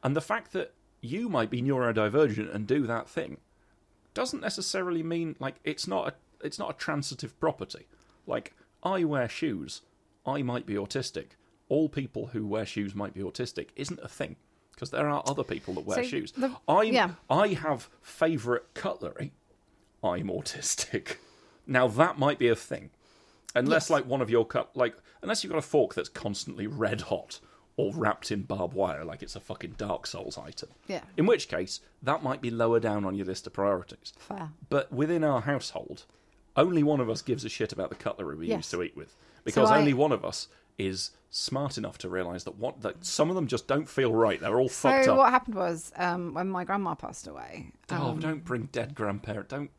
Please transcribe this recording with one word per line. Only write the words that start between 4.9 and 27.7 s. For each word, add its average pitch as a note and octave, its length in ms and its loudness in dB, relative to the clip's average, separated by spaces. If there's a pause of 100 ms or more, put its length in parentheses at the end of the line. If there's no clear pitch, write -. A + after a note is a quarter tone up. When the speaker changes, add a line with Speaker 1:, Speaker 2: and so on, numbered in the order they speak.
Speaker 1:
mean, E3 360 -2
like, C3+ 260 -6
it's - 220 -4
not F3+ 220 0
a, - 60 -8 (300)
it's D3 140 -6
not G3+ 120 -4
a - 80 -8
transitive C#3 600 -4
property. - 480 -4 (400)
Like, - 280 -4 (280)
I F#3 220 2
wear C#3 240 2
shoes. G2 540 -4 (440)
I C#3 160 -2
might B2 240 -2
be G#2 80 -4
autistic. - 640 -4 (320)
All D3+ 200 4
people A#2+ 400 -6
who G#2+ 180 -4
wear G#2 200 -2
shoes G2 280 -4
might G2+ 200 -6
be F#2+ 60 -8
autistic - 560 -6
isn't D#3 260 -8
a - 60 -12
thing, - 280 -10 (400)
'cause - 140 -10
there D3 180 0
are D3 180 -2
other C#3 180 -2
people - 300 -8
that - 120 -6
wear - 160 0
Speaker 2:
So B3 60 -4
Speaker 1:
shoes. - 240 -6
Speaker 2:
the C4 240 -4 (120)
Speaker 1:
I'm, G#3+ 240 4
Speaker 2:
Yeah. G3 200 4 (180)
Speaker 1:
I F#3 180 4
have D3+ 400 -2 (140)
favourite B2 720 0
cutlery. - 580 -6 (720)
I'm F2+ 240 0
autistic. - 880 -4 (500)
Now, B2+ 200 4
that C#3+ 320 2
might C#3+ 200 2
be A#2+ 100 4
a A#2 80 6
thing. - 340 -10 (640)
Unless, D3+ 300 4
Speaker 2:
Yes. - 60 -2
Speaker 1:
like, C#3 160 4
one C3+ 140 0
of A2 100 0
your A#2 140 6
cut-, - 320 -4
like, B2 200 2 (260)
unless G#3+ 220 -2
you've F#3 80 -6
got D#3+ 60 2
a D3 40 -2
fork - 320 4
that's - 140 -4
constantly - 580 -6
red G#2+ 360 -2
hot - 360 -4 (380)